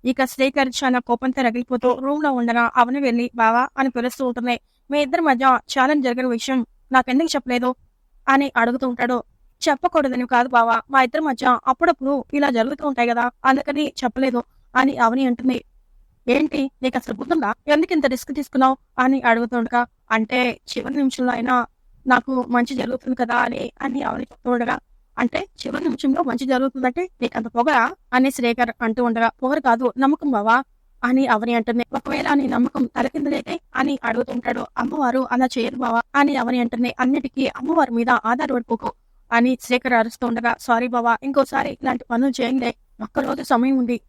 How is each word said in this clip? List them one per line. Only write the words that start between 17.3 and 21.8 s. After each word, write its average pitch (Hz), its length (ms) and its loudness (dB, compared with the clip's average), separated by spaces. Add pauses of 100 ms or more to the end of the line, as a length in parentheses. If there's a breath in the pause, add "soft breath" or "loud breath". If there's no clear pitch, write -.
ఎందుకు 311 300 2
ఇంత 277 100 2
రిస్క్ 254 280 -4
తీసుకున్నావు?" 262 420 0 (220)
అని 262 240 2
అడుగుతుండగా, 240 600 2 (280)
"అంటే 220 300 0 (260)
చివరి 254 300 -6
నిమిషంలో 262 360 0
అయినా 247 220 0 (500)